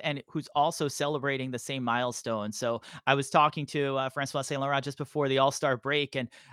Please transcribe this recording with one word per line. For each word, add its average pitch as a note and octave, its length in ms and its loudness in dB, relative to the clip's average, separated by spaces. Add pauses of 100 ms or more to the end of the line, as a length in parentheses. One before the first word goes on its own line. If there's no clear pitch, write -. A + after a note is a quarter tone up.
and C#3+ 240 -2
who's D3 280 -6
also D3 340 2
celebrating C3+ 640 -2
the B2 60 -4
same C3+ 240 -6
milestone. A#2 720 0
So A#2 300 -2 (260)
I C3+ 80 6
was C#3 140 0
talking D3+ 380 4
to, C#3 280 -2
uh, C3 140 -2
Francois C#3 320 -4
Saint-Laurent C#3 420 -2
just C#3 140 -8
before C#3+ 320 -2
the C3+ 80 4
All-Star C3+ 400 4
break, C#3 400 -2
and B2 100 -2 (260)